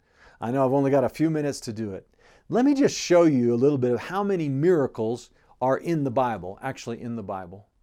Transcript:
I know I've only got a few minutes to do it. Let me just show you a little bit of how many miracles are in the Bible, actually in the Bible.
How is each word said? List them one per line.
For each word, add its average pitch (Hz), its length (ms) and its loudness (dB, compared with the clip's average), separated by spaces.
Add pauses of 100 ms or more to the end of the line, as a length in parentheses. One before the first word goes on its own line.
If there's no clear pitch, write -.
(420)
I 113 80 -4
know 135 160 2
I've 127 80 2
only 139 160 2
got 135 140 4
a 120 60 0
few 156 200 0
minutes 147 320 -4
to 117 120 -10
do 107 180 -8
it. 90 160 -14 (400)
Let 220 180 0
me 285 80 4
just 269 240 2
show 175 260 4
you 123 300 4
a 117 40 2
little 143 200 4
bit 123 140 0
of 117 80 0
how 190 240 -4
many 180 260 -2
miracles 135 800 0 (320)
are 131 160 2
in 160 260 -2
the 139 60 -2
Bible, 110 540 -2
actually 123 360 -10
in 117 160 -10
the 113 60 -10
Bible. 95 460 -12 (160)